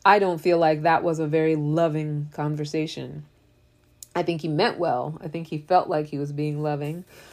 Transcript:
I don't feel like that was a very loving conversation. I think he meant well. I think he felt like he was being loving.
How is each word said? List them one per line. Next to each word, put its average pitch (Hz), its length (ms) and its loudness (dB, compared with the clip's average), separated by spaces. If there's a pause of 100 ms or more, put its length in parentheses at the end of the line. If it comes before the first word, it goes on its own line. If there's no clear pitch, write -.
I 202 140 8
don't 180 200 0
feel 175 180 4
like 156 260 4
that 160 200 4
was 165 160 0
a 156 80 -2
very 160 280 2
loving 151 800 0
conversation. 151 920 -6 (920)
I 175 80 -2
think 170 180 -4
he 165 60 -4
meant 160 300 0
well. 131 440 -2
I 180 60 -10
think 165 200 -10
he 160 100 -6
felt 175 320 2
like 156 180 -2
he 147 120 -6
was 143 120 -6
being 147 300 -4
loving. 151 440 -4 (280)